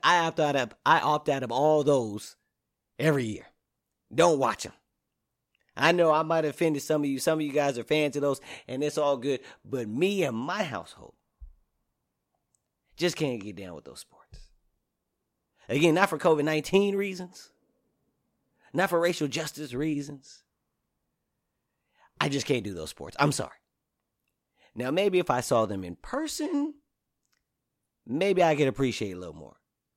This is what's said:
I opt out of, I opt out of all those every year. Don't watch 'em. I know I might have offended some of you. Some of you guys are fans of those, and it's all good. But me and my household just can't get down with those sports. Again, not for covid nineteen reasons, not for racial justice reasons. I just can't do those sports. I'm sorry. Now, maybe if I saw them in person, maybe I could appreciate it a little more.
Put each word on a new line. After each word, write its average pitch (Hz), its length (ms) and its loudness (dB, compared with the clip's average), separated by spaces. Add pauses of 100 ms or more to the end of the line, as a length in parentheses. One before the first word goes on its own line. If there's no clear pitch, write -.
I 170 160 6
opt 165 220 0
out 143 160 2
of, 123 180 -2 (100)
I 156 160 6
opt 151 280 0
out 135 160 0
of 117 80 -8
all 147 320 4
those 120 520 0 (640)
every 139 260 2
year. 107 220 -8 (680)
Don't 156 280 4
watch 117 260 -2
'em. - 60 -14 (1040)
I 156 160 4
know 170 180 4
I 156 120 4
might 160 220 0
have 147 100 -2
offended 156 280 0
some 151 200 0
of 143 60 -2
you. 135 100 -4
Some 160 200 0
of 156 60 -4
you 143 80 -6
guys 143 260 2
are 113 60 -6
fans 151 320 0
of 143 60 -2
those, 139 180 0 (260)
and 131 160 -6
it's 147 140 -4
all 143 220 2
good. 131 220 -2 (240)
But 117 240 -6
me 180 360 0
and 123 120 -2
my 175 260 -4
household 110 520 -10 (1800)
just 170 200 0
can't 127 260 -2
get 98 140 -12
down 92 180 -12
with 73 100 -16
those 64 160 -18
sports. - 380 -20 (1300)
Again, 151 260 4
not 190 140 4
for 156 100 -6
covid 156 260 4
nineteen 190 520 2
reasons, 185 540 -6 (1200)
not 180 160 2
for 175 100 2
racial 170 300 0
justice 147 460 -8
reasons. 143 720 -6 (1700)
I 147 120 -2
just 139 160 -2
can't 123 180 0
do 101 80 -6
those 80 180 -10
sports. - 300 -16
I'm 143 120 4
sorry. - 260 -8 (1160)
Now, 123 160 -6
maybe 185 280 2
if 175 100 2
I 123 140 0
saw 113 240 2
them 95 180 -6
in 87 120 -10
person, 294 800 -4 (1300)
maybe 180 360 2
I 160 140 4
could 143 120 4
appreciate 120 420 -2
it 92 60 -10
a 90 40 -12
little 85 140 -12
more. 76 220 -18 (400)